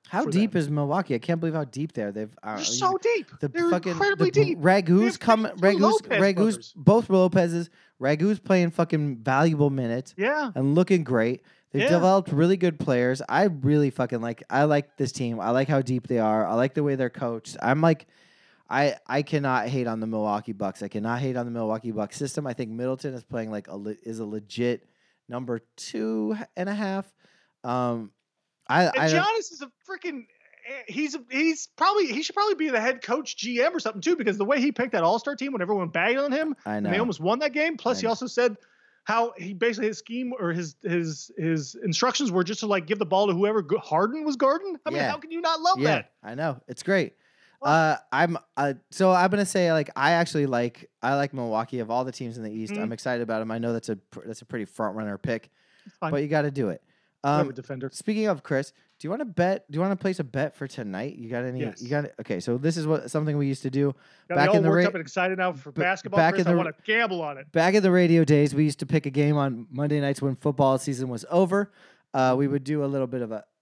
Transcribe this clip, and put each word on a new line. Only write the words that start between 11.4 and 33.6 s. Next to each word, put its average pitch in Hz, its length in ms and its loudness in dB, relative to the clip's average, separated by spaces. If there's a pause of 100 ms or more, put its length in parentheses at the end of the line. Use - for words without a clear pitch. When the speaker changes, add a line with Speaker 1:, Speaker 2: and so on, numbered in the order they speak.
Speaker 1:
They've 147 140 0
Speaker 2:
Yeah. 262 40 2
Speaker 1:
developed 185 420 4
really 170 280 2
good 170 200 0
players. 127 520 0
I 156 140 4
really 147 440 2
fucking 123 320 -4
like, 117 300 -8
I 139 140 4
like 147 340 0
this 131 120 -2
team. 117 300 -4
I 107 120 0
like 131 160 2
how 143 120 2
deep 127 260 -4
they 123 120 0
are. 110 280 2
I 87 60 -2
like 123 220 0
the 151 80 -2
way 143 140 0
they're 131 120 -2
coached. 117 540 -8
I'm 135 180 2
like, 160 280 2 (600)
I, 139 280 0 (100)
I 139 160 0
cannot 135 460 0
hate 127 180 -2
on 113 140 -4
the 110 60 -4
Milwaukee 107 460 -2
Bucks. 98 300 -6
I 101 60 -8
cannot 113 320 -4
hate 131 140 -4
on 120 120 -4
the 120 40 -8
Milwaukee 113 420 -4
Bucks 104 260 -6
system. 143 280 -6
I 127 60 -6
think 113 200 -8
Middleton 127 420 -6
is 120 100 -14
playing 113 260 -8
like 104 180 -8
a 95 80 -14
le-, 101 260 -10
is 113 160 -10
a 113 80 -8
legit 107 600 -4 (440)
number 120 300 -6 (180)
two 220 580 -4 (220)
and 185 100 -4
a 202 60 -4
half. 196 360 -6 (540)
Um, 120 460 -2 (580)
I, 165 180 4
Speaker 2:
And 151 120 0
Speaker 1:
I 160 100 2
don't 320 160 2
Speaker 2:
Giannis 427 280 -2
is 285 100 -14
a 262 80 -14 (200)
freaking, 311 360 -10 (420)
eh, 262 200 -14
he's 269 260 -4
a, 294 60 -8 (100)
he's 302 460 -2
probably, 381 320 2
he 247 140 -4
should - 120 -8
probably 403 220 2
be 311 140 -2
the 240 100 0
head 240 220 -2
coach 254 360 -4
G 240 240 -2